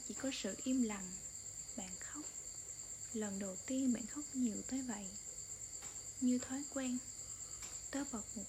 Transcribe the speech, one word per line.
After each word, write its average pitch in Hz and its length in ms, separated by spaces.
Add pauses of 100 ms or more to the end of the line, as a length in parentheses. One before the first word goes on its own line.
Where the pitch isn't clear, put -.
chỉ 208 60
có 269 200
sự 202 300
im 262 200
lặng. 196 280 (640)
Bạn 185 240
khóc. - 260 (880)
Lần 208 260
đầu 190 160 (100)
tiên 262 280
bạn 214 140
khóc 294 260
nhiều 226 340
tới 262 140
vậy. 208 280 (1120)
Như 247 180
thói 262 240 (100)
quen, 254 240 (920)
tớ 277 200
bật 214 260
một 196 120